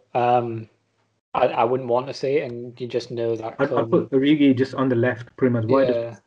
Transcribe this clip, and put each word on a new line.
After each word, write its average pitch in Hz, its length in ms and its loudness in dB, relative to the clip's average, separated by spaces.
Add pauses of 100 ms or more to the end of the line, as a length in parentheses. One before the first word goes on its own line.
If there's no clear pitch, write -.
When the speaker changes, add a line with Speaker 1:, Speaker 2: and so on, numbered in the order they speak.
(140)
Speaker 1:
Um, 120 560 0 (640)
I, 123 140 2
I 123 160 0
wouldn't 127 260 0
want 123 180 0
to 131 60 -10
see 139 240 -2
it, 139 140 -4
and 120 280 -14
you 123 80 -10
just 117 240 -6
know 117 240 -2
that 113 240 -10
Speaker 2:
I'd, 139 40 4
I'd 139 60 0
Speaker 1:
come 123 200 -2
Speaker 2:
put - 220 0
Origi 143 460 4
just 131 180 0
on 135 140 0
the 123 60 2
left, 117 420 -2
pretty 127 160 2
much. 117 120 -2
Why 135 200 4
does 123 100 2
Speaker 1:
Yeah. 117 200 -6 (120)